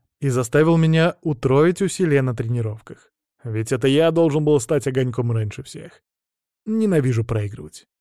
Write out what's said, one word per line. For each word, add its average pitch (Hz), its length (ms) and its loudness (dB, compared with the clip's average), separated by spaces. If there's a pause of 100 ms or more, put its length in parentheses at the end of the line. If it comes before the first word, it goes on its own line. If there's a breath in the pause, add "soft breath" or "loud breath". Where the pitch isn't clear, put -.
(200)
и 143 100 -2
заставил 143 480 2
меня 160 440 2
утроить 151 600 2
усилия 165 400 0
на 127 140 -2
тренировках. 113 760 -8 (320)
Ведь 113 280 -6
это 131 160 0
я 151 220 4
должен 160 340 2
был 147 160 2
стать 143 280 -2
огоньком 127 440 -2
раньше 110 300 -4
всех. - 400 -18 (640)
Ненавижу 165 580 0
проигрывать. 107 600 -8 (160)